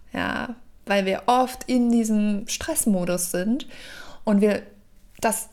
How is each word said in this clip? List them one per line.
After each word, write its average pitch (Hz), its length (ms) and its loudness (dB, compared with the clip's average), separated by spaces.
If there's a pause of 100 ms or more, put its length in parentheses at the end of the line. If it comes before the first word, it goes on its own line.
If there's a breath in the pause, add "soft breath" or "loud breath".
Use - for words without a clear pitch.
(120)
ja, - 420 -4 (300)
weil 202 220 2
wir 190 200 -2
oft 247 380 2
in 240 260 2
diesem 214 560 2
Stressmodus 180 840 -2
sind 214 360 -2 (580 loud breath)
und 202 180 4
wir 208 200 4 (580)
das - 320 -2